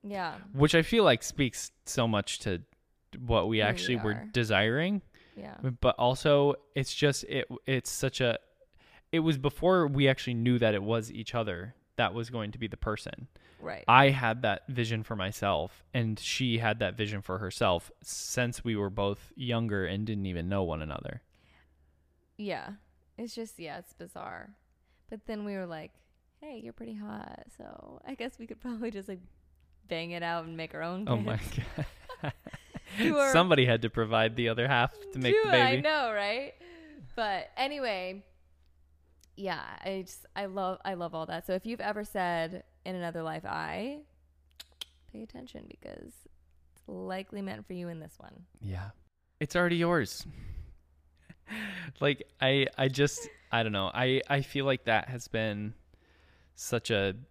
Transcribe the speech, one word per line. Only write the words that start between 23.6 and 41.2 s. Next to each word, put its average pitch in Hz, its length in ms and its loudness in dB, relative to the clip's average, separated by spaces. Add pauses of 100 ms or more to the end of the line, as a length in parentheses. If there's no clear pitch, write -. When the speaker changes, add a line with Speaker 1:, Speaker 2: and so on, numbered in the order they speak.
Speaker 1:
it's - 140 -18
bizarre. - 580 -14 (600)
But 220 160 -14
then 208 180 -8
we 202 120 -6
were 185 100 -6
like, 160 260 -12 (480)
"Hey, 285 220 -14
you're 233 100 -14
pretty 226 220 -14
hot, 208 500 -12 (120)
so - 500 -18
I 269 80 -10
guess 247 240 -10
we 226 80 -16
could 220 140 -16
probably 233 300 -6
just, 196 180 -10
like, 185 120 -10 (680)
bang 170 240 -4
it 170 100 -6
out 170 220 -2
and 165 120 -10
make 160 180 -8
our 156 80 -6
own 185 260 -4
Speaker 2:
Oh 123 80 4
my 110 200 -2
Speaker 1:
kids." - 300 -6 (560)
Speaker 2:
God. 147 160 -4
<laughs> - 40 -20 (560)
Speaker 1:
To 302 200 4
our 277 140 6
Speaker 2:
Somebody 165 320 8
had 117 180 4
to 113 80 0
provide 113 460 2
the 117 140 2
other 120 180 2
half 123 240 4 (200)
to 127 60 -6
make 131 160 4
the 440 100 6
Speaker 1:
Dude, 403 100 4
I 262 160 6
Speaker 2:
baby. - 120 2
Speaker 1:
know, 294 300 2
right? 214 400 -2 (640)
But 208 400 -2
anyway, 214 640 -4 (1120)
yeah, 185 280 -6 (200)
I 190 220 -6
just, - 220 -18 (100)
I 202 80 -4
love, 190 400 -4
I 196 100 -4
love 170 200 -6
all 160 100 -4